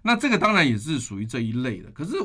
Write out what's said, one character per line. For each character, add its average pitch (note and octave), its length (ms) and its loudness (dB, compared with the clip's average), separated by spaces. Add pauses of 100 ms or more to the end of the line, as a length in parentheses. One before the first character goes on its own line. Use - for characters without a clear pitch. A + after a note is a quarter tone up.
那 A#3 140 2
这 C#4+ 140 0
个 A3 80 4
当 C4 160 4
然 F3 140 4
也 A2+ 100 2
是 D3 220 -2
属 G2+ 200 -8
于 G#2+ 60 -4
这 A#2+ 140 -6
一 A2+ 120 -2
类 A#2+ 280 -4
的。 E2 120 -18
可 C#3 120 -8
是 B3+ 220 -4